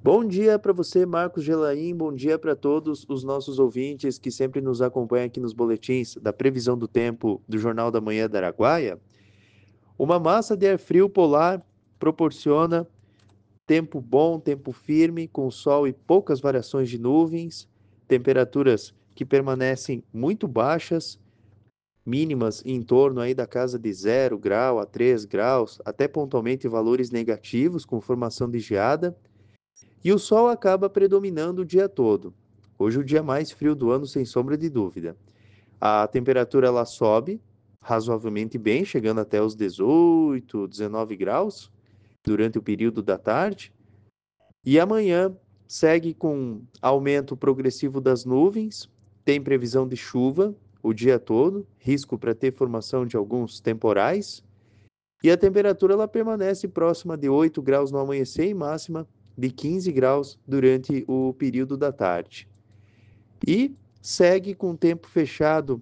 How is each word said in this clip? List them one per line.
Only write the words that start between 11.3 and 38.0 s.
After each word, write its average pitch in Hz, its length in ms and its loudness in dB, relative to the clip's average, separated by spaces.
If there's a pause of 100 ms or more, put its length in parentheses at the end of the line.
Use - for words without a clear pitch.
proporciona 160 880 0 (800)
tempo 156 340 0
bom, 147 400 2
tempo 139 320 -4
firme, 165 560 0
com 131 220 -4
sol 143 380 0
e 131 40 0
poucas 160 480 2
variações 131 480 -2
de 120 120 -8
nuvens, 160 680 0 (400)
temperaturas 131 840 2 (220)
que 131 100 -8
permanecem 131 800 -2 (100)
muito 165 340 -4
baixas, 151 720 -2 (840)
mínimas 127 580 -2
em 127 200 -4
torno 127 380 4
aí 123 120 -2
da 123 140 -4
casa 123 320 -4
de 110 120 -4
zero 113 460 0
grau 110 400 0
a 101 80 -2
três 117 400 0
graus, 113 580 0
até 135 240 -2
pontualmente 131 600 -4
valores 117 420 0
negativos 120 720 -2
com 120 160 -6
formação 123 480 -4
de 120 120 -4
geada. 139 580 -2 (880)
E 185 80 4
o 208 60 4
sol 226 300 4
acaba 196 380 0
predominando 190 760 0
o - 20 -4
dia 190 240 2
todo. 104 420 0 (460)
Hoje 113 220 0
o 143 40 -2
dia 151 200 2
mais 151 260 -2
frio 151 240 0
do 131 160 0
ano, 135 160 0
sem 135 180 -4
sombra 127 320 -2
de 160 140 -4
dúvida. 90 480 -4 (640)
A 107 260 2
temperatura, 127 600 2
ela 120 180 2
sobe 120 560 0 (400)
razoavelmente 110 720 -4